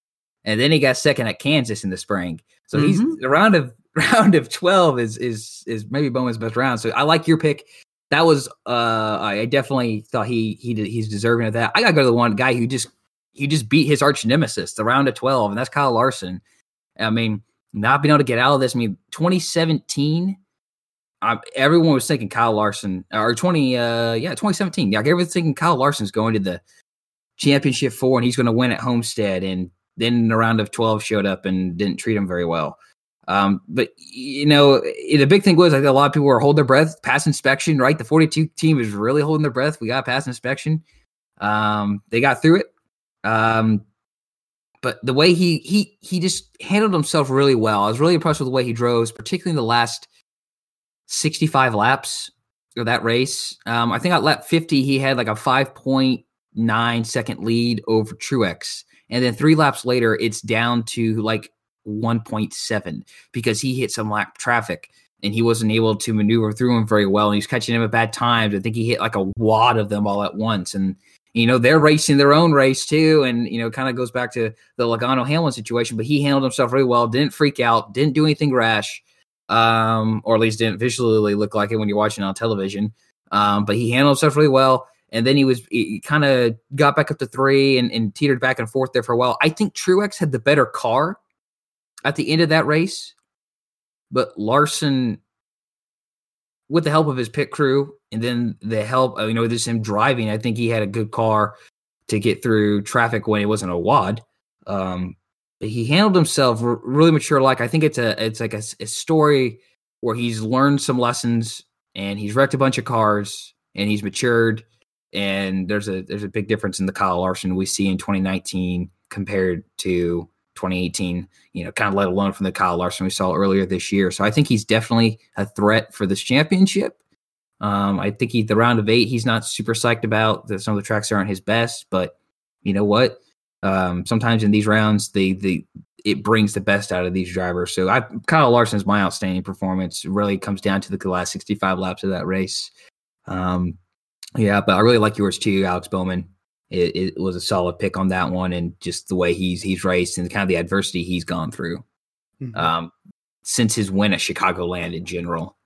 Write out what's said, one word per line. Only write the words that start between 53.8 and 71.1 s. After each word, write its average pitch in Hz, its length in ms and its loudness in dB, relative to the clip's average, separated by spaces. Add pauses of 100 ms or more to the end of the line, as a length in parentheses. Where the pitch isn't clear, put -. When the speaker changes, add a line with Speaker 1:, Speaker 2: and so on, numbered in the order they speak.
Speaker 1:
I 117 60 0
think 180 160 0
at 127 80 2
lap 151 220 0
fifty, 160 400 0
he 135 140 0
had, 135 180 0
like, 120 100 -2
a 110 100 -4
five 131 380 0
point 131 500 0 (300)
nine 113 500 0
second 113 360 -6
lead 117 480 -2
over 110 260 0
Truex. - 680 -4 (260)
And 120 140 -2
then 120 100 0
three 151 200 4
laps 147 300 2
later, 120 320 2
it's 113 240 -4
down 117 440 0
to, 113 360 -2
like, 110 320 -4 (320)
one 110 360 -2
point 107 320 -6
seven 92 500 -6 (300)
because 113 300 -2
he 127 120 -4
hit 123 160 -4
some 107 200 -6
lap 104 260 -4
traffic 110 540 -2 (320)
and 101 100 -4
he 110 80 -2
wasn't 113 320 2
able 110 240 2
to 113 160 -6
maneuver 107 400 2
through 123 240 0
him 110 100 0
very 107 200 2
well. 104 220 2
And 104 60 2
he 104 40 0
was 101 80 -4
catching 120 280 -2
him 117 80 0
at 107 80 -2
bad 113 220 0
times. 117 420 0
I 98 60 -4
think 113 160 -6
he 113 120 -2
hit, 120 120 -2
like, 110 160 -4
a 98 80 0 (140)
wad 113 400 4
of 104 100 -2
them 104 180 -2
all 101 160 -2
at - 140 -6
once. 107 380 -4
And, 95 220 -2 (360)